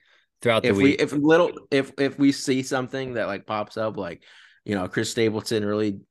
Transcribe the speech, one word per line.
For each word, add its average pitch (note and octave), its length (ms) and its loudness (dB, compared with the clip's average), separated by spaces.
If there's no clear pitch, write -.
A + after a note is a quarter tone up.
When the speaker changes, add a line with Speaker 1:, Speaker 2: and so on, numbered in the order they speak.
Speaker 1:
throughout A2+ 220 2
the B2 60 2
Speaker 2:
if G#2 80 4
we, G2 60 4
Speaker 1:
week. C#3 180 4
Speaker 2:
if C#3+ 120 -2
little, D#3 380 4
if, C3+ 300 0
if C#3 180 0
we C#3 140 4
see C3 320 0
something C3 500 -4
that, G#2+ 140 -2
like, F#2+ 180 -8
pops G#2+ 320 -6
up, A2 200 -4
like, F2 260 -8
you G#2+ 80 -2
know, F#2 140 -2
Chris A2+ 240 -2
Stapleton A2 520 0
really G#2 360 -2